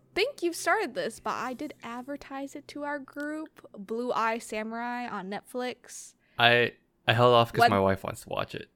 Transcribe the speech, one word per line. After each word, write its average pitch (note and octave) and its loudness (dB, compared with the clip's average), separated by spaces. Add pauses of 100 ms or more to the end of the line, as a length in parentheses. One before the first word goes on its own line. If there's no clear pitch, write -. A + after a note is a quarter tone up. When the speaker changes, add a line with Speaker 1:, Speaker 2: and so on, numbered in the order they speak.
(140)
Speaker 1:
think B4 -2
you've E4+ -2
started E4+ 0
this, F#3 -6
but G#3+ -4
I A#3 -6
did C#4+ -10 (100)
advertise C4+ -12
it C#4+ -18
to - -10
our D4 -6
group, D4 -10 (120)
Blue A3+ -4
Eye A3+ 0
Samurai A#3 -8
on F#3+ -10
Netflix. - -10 (240)
Speaker 2:
I, A#2+ 6 (340)
I A#2 6
held B2 8
off A#2 6
'cause - 2
Speaker 1:
One - 8
Speaker 2:
my G2+ 4
wife F#2+ 4
wants - -8
to - -14
watch - -4
it. - -14